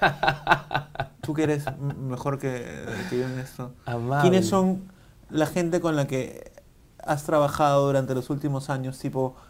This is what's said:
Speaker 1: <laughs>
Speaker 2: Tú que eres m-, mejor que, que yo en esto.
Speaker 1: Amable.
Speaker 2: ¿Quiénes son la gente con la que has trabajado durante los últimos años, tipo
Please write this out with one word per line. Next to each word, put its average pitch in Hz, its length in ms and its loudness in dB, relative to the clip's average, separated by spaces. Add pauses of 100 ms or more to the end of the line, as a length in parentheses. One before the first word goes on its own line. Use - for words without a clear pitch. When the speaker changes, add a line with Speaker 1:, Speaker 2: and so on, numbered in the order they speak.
Speaker 1:
<laughs> - 1200 0
Speaker 2:
Tú - 120 -4
que 151 120 2
eres 147 240 2
m-, 139 260 -4
mejor 135 460 -4
que, 127 240 -4 (440)
que 123 100 -2
yo 127 100 0
en 127 100 -6
esto. 127 320 -10 (160)
Speaker 1:
Amable. 127 420 2
Speaker 2:
¿Quiénes 185 200 6
son 190 420 2 (400)
la 151 160 2
gente 165 340 0
con 160 140 0
la 143 140 0
que - 420 -6 (540)
has 147 180 -2
trabajado 143 640 4
durante 135 300 0
los 127 140 -2
últimos 143 380 -2
años, 131 300 -4
tipo 131 380 -4 (140)